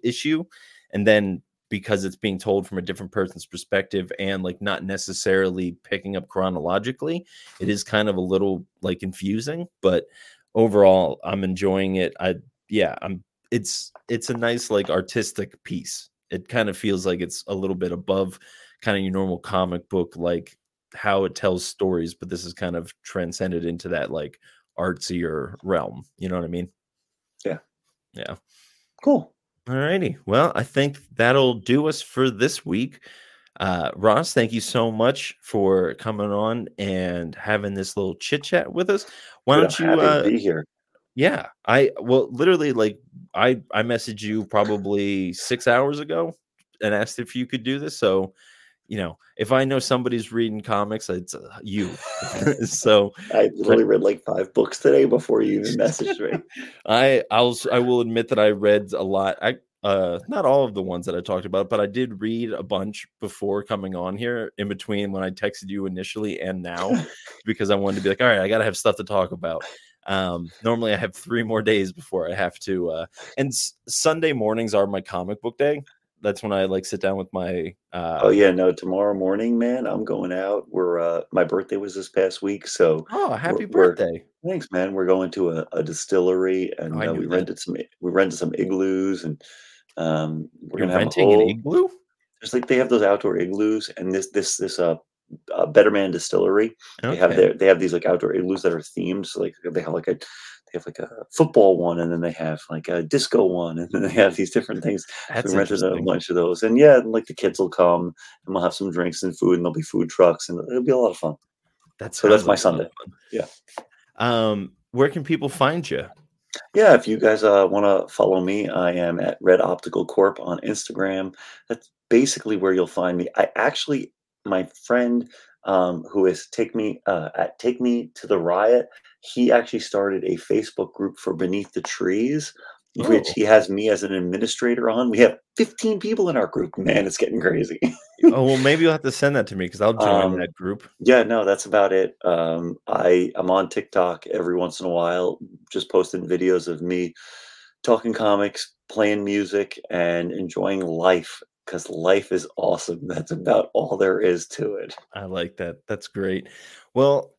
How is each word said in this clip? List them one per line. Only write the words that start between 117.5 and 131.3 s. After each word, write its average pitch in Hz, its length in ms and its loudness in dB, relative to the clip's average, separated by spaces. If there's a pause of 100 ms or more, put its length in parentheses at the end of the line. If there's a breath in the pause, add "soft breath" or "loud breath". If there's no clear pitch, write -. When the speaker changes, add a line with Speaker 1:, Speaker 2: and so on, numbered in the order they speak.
Speaker 2:
wanna 101 380 2
follow 95 320 2
me, 98 280 -2
I 90 240 0
am 87 280 -2
at 92 200 -4
Red 92 200 6
Optical 92 460 -2
Corp 98 340 2
on 87 200 -8
Instagram. 95 720 -6 (340 loud breath)
That's - 220 -10 (180)
basically 117 480 2
where 95 160 2
you'll 90 140 2
find 90 320 -2
me. 87 180 -2
I - 200 2
actually, 139 560 -2 (320)
my 92 240 -2 (160)
friend, 120 460 0 (340 soft breath)
um, 90 460 0
who 98 160 2
is 90 240 0
Take - 240 -4
Me, 107 320 -4
uh, 85 280 -2
at - 240 -2
Take 123 220 0
Me 120 340 0
to - 120 -18
the 98 120 2
Riot, 101 500 4 (320 soft breath)
he 120 320 2
actually 117 280 2
started 98 440 -2
a 92 120 -2
Facebook - 580 -4
group 98 240 -6
for 92 160 -4